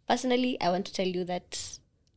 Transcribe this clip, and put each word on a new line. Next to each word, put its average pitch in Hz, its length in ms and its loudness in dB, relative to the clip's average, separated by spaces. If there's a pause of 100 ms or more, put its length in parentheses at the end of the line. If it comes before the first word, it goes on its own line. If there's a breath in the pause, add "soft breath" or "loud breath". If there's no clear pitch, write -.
Personally, 254 520 2
I 175 100 2
want 185 180 2
to - 60 -12
tell 190 140 0
you 180 180 -2
that - 540 -6 (380)